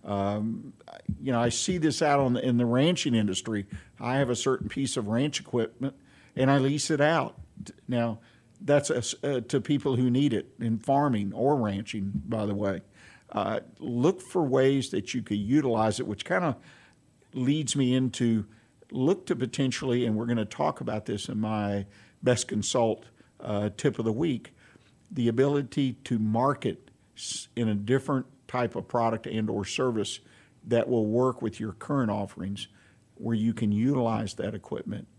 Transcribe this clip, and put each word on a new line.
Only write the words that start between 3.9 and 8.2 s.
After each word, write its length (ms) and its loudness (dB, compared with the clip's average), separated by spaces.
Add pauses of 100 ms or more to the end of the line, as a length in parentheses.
I 180 -2
have 120 2
a 60 2
certain 340 0
piece 280 -2
of 100 -2
ranch 320 0
equipment, 560 -4 (400)
and 140 4
I 80 6
lease 320 0
it 120 2
out. 380 2 (480)
Now, 320 0 (400)